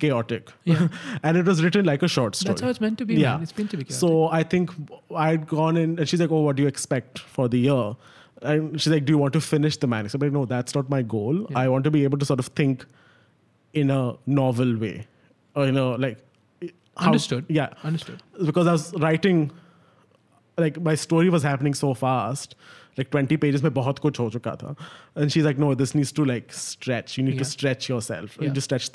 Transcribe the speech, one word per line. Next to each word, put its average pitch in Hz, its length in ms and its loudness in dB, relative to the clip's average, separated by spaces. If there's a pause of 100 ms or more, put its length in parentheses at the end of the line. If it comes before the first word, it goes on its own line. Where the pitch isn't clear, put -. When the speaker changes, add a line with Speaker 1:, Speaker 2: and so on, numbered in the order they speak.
Speaker 1:
chaotic. 117 480 -2 (220)
Speaker 2:
Yeah. 165 180 4 (160)
Speaker 1:
<laughs> - 180 -8
And 165 180 4
it 165 100 0
was 160 120 4
written 180 260 4
like 143 180 2
a - 80 -
short 120 200 0
story. 185 160 -4
Speaker 2:
That's - 100 -2
how 247 120 0
it's 240 120 -6
meant 220 160 -2
to 247 100 -4
be, 226 40 2
Speaker 1:
Yeah. 131 200 4
Speaker 2:
man. 85 120 -4
It's - 100 -12
meant 208 140 -4
to 190 60 -6
be 135 80 -6
chaotic. 127 140 -8
Speaker 1:
So 160 280 4 (120)
I 160 40 2 (100)
think 180 180 0 (540)
I'd 160 220 0
gone 160 360 0
in, 165 140 -2
and 160 140 -2
she's 175 140 0
like, 160 140 -2
"Oh, - 80 2
what 139 100 0
do 143 80 2
you 139 80 2
expect - 460 -6 (180)
for 127 180 0
the 123 120 4
year?" 131 180 2 (680)
And 156 280 -2
she's 156 140 0
like, 147 140 0
"Do 156 80 4
you 147 60 4
want 135 160 0
to - 100 2
finish 151 360 2
the - 80 2
manuscript?" 107 300 -4
I'm 147 100 0
like, 147 80 0
"No, 131 40 0 (100)
that's 123 240 -4
not 131 160 -4
my 131 60 0 (140)
goal. 117 240 -2 (100)
Speaker 2:
Yeah. 135 140 -2
Speaker 1:
I 131 120 2
want 135 160 0
to - 60 -
be 143 120 4
able 143 160 0
to - 80 -2
sort 127 120 2
of - 60 -14 (100)
think 135 240 0 (1000)
in 135 60 2 (100)
a - 20 0 (400)
novel 127 340 2 (100)
way." 95 80 -6 (600)
Or, 143 160 2
you - 80 -
know, 131 80 0 (200)
like, 110 120 -8 (800)
how 175 160 2
Speaker 2:
Understood. 143 320 -2 (160)
Speaker 1:
Yeah. 131 80 -4 (240)
Speaker 2:
Understood. - 280 -10 (300)
Speaker 1:
Because 175 160 2
I 175 60 4
was 160 180 -2 (160)
writing, 165 420 2 (1080)
like, 156 220 0 (120)
my 156 40 4 (120)
story 165 220 4
was 175 120 4 (120)
happening 139 200 0 (120)
so 139 80 0
fast. 127 600 -2 (420)
Like, 135 140 -4
twenty 135 300 2
pages 143 220 2
mein 156 120 2
bahut 131 300 -2
kuch 147 160 0
ho - 20 0 (120)
chuka 117 260 -6
tha. - 80 -12 (540)
And 147 100 0
she's 156 160 4
like, 135 140 0
"No, 147 40 4 (140)
this 131 180 0
needs 139 180 0
to, 151 120 2
like, 120 220 -4 (100)
stretch. - 560 -6
You 131 100 0
need 135 140 0
to 131 40 -2
Speaker 2:
Yeah. 135 60 -6
Speaker 1:
stretch 135 400 -4
yourself. 110 440 -6
You - 80 -12
Speaker 2:
Yeah. 151 60 -2
Speaker 1:
need 139 100 -2
to 135 60 -4
stretch 127 300 -4